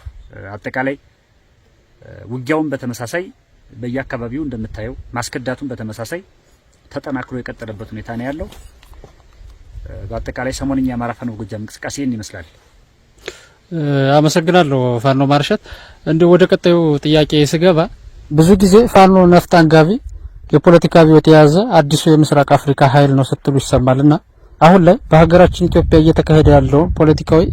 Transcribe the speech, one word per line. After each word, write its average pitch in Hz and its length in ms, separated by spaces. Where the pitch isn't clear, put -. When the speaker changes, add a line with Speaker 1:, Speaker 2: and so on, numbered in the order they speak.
Speaker 1:
እ፣ 101 240
አጠቃላይ፣ 131 460
እ፣ - 60
ውጊያውም 131 420
በተመሳሳይ 131 540
በየአካባቢው 123 720
እንደምታየው 117 540
ማስከዳቱም 127 540
በተመሳሳይ 117 540
ተጠናክሮ 131 460
የቀጠለበት 110 540
ሁኔታ 107 240
ነው 117 120
ያለው። 156 220
እ፣ 101 240
በአጠቃላይ 127 500
ሰሞንኛ 135 340
የአማራ 120 260
ፋኖ 120 200
ጎጃም 107 280
እንቅስቃሴ - 360
ይህን 135 160
ይመስላል። 101 340
Speaker 2:
እ፣ 170 80
አመሰግናለሁ 156 680
ፋኖ 135 260
ማርሸት። 143 360
እንዲሁ 160 240
ወደ 175 180
ቀጣዩ 175 300
ጥያቄ 151 300
ስገባ 165 340
ብዙ 156 260
ጊዜ 190 180
ፋኖ 190 280
ነፍጥ 175 280
አንጋቢ 160 340
የፖለቲካ 170 480
አብዮት 156 300
የያዘ 156 280
አዲሱ 151 320
የምስራቅ 151 460
አፍሪካ 143 360
ኃይል 139 260
ነው 135 120
ስትሉ 139 320
ይሰማልና 131 560
አሁን 180 220
ላይ 175 120
በሀገራችን 170 600
ኢትዮጵያ 165 320
እየተካሄደ 156 520
ያለውን 143 420
ፖለቲካዊ፣ 156 500